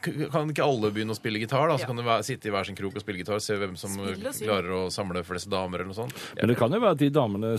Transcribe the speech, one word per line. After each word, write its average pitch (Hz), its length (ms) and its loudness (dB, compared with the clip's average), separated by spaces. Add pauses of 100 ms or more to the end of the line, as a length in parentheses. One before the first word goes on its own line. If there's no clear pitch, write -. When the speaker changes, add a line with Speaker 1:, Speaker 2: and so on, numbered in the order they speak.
Speaker 1:
k-, 151 300 -2
kan 156 180 0
ikke 147 160 2
alle 110 240 4
begynne 107 240 -2
å - 20 -6
spille 107 220 -2
gitar, 131 320 2
da? 151 80 4
Så 160 60 -2
Speaker 2:
Ja. - 20 -6
Speaker 1:
kan 123 100 -4
det 120 80 -4
være, 113 220 2
sitte 117 220 -6
i - 20 -2
hver 98 160 0
sin 98 80 -8
krok 98 220 -4
og 101 80 -6
spille 95 180 -6
gitar, 104 180 -2
se 104 140 -2
hvem 98 240 -2
som 101 160 -6
Speaker 2:
Spill 98 320 -4
og - 80 -6
syng. 107 140 -4
Speaker 1:
klarer 95 260 0
å 92 60 0 (100)
samle 90 340 -4
flest 90 240 -6
damer 92 300 -2
eller 92 140 -6
noe - 20 -10
sånt. 120 180 -8 (240)
Speaker 3:
Men 104 140 2
det 120 80 4
kan 117 160 4
jo 226 80 2
være 214 80 6
at 151 80 2
de 143 160 6
damene 110 440 2